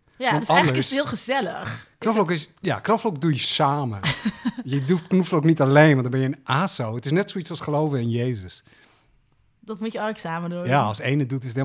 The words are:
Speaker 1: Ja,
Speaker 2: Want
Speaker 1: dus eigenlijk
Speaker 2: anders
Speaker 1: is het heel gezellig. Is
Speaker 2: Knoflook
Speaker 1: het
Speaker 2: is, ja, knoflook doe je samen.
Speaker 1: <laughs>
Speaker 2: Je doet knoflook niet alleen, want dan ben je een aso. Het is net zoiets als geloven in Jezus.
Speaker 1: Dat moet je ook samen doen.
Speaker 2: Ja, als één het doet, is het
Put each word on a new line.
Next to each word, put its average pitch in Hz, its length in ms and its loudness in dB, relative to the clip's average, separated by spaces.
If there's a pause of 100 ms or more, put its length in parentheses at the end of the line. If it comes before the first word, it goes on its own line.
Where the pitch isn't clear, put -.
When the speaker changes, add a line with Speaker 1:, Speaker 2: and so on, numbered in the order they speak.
(180)
Speaker 1:
Ja, 247 140 0
Speaker 2:
Want - 80 2
Speaker 1:
dus 226 100 -2
eigenlijk 170 100 6
Speaker 2:
anders 139 180 4
Speaker 1:
is 135 120 0
het 254 40 -4
heel 262 140 -2
gezellig. 208 680 -4
Is - 240 -18
Speaker 2:
Knoflook 208 320 2
Speaker 1:
het 175 80 0
Speaker 2:
is, - 140 -8 (100)
ja, 127 180 -2
knoflook 196 420 0
doe 160 100 4
je 127 80 0
samen. 139 600 0 (380)
Speaker 1:
<laughs> - 260 -6
Speaker 2:
Je 135 220 -2
doet 165 220 0
knoflook 180 360 2
niet 160 180 4
alleen, 151 300 8
want 131 100 4
dan 123 100 -4
ben 135 80 0
je 135 60 2
een 139 180 -4
aso. 127 520 -2
Het 120 100 -8
is 139 60 -4
net 196 200 0
zoiets 175 180 -8
als 165 100 -10
geloven 147 400 0
in 117 100 0
Jezus. 117 540 -4 (960)
Speaker 1:
Dat 214 200 -12
moet 220 120 -4
je 220 100 -6
ook 214 160 -4
samen 170 320 -6
doen. 175 160 -6
Speaker 2:
Ja, 135 160 2
als 107 180 -2
één 139 200 -2
het 131 100 -2
doet, 131 140 -6
is 123 100 -10
het - 120 -14